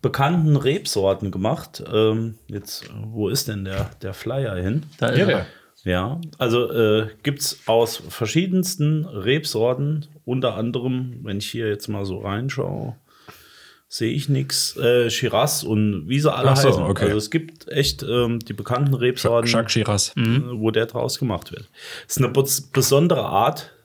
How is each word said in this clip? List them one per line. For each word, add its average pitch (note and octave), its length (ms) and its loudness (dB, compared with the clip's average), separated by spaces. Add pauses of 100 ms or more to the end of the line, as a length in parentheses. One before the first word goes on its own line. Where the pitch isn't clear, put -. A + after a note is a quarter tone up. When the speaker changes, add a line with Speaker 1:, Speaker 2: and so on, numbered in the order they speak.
Speaker 1:
bekannten D#3 540 4
Rebsorten G2 760 0
gemacht. G#2+ 600 -4
Ähm, A2 440 2 (120)
jetzt, - 420 -12 (140)
wo A2 260 -4
ist C3+ 180 -2
denn G2+ 180 -6
der, G2 240 -4 (120)
der F#2+ 120 -8
Flyer A#2+ 420 -4
hin? G2 280 -2 (160)
Speaker 2:
Da A#2 100 2
ist A#2 100 2
Speaker 3:
Ja, G3 60 4
Speaker 2:
er. D#3 120 4
Speaker 3:
der. E2+ 80 -4 (380)
Speaker 1:
Ja, G2 380 -2 (180)
also, A#2+ 320 2
äh, G#2+ 380 4 (120)
gibt's - 460 -4
aus A2+ 420 2
verschiedensten D#3 960 0
Rebsorten, C3+ 1000 0 (160)
unter B2+ 320 -2
anderem, B2 680 -4
wenn G2+ 140 -6
ich G#2 140 -6
hier A2+ 160 -4
jetzt G#2 220 -4
mal G2+ 160 -4
so F#2+ 140 -6
reinschaue, A2 760 -6 (920)
sehe A#2 240 -4
ich C#3 160 -4
nix, C3+ 500 -2
äh, A#2+ 340 4
Shiraz B2 500 0
und G#2 480 0
wie C3+ 100 2
sie D3+ 140 2
alle C3+ 180 2
Speaker 3:
Ach C3+ 60 6
so, C#3 120 6
Speaker 1:
heißen. F#2+ 140 2
Speaker 3:
okay. G2 220 2
Speaker 1:
Also G#2 120 2
es G#2+ 120 -2
gibt - 380 -6
echt, - 340 -2
ähm, A#2 380 0
die A2 140 -10
bekannten C3 420 0
Rebsorten, A#2+ 560 2
Speaker 3:
Jacques A#2 220 0
Shiraz. G#2 420 0
Speaker 2:
Mhm. A#2+ 340 2
Speaker 1:
äh, A#2+ 100 -6
wo A2 120 2
der A2 160 0
draus A#2+ 320 -4
gemacht G#2+ 320 -4
wird. - 180 -14 (380)
Ist - 100 -4
eine B2+ 120 4
bes-, - 320 2
besondere C#3 640 2
Art A#2+ 460 0 (140)